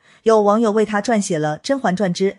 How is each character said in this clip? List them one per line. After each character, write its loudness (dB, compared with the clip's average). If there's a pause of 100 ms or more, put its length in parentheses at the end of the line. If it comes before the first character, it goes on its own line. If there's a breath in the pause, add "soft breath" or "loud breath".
(240 soft breath)
有 4
网 2
友 2
为 2
他 -4
撰 0
写 -4
了 -4
《甄 -2
嬛 -2
传 -2
之 -2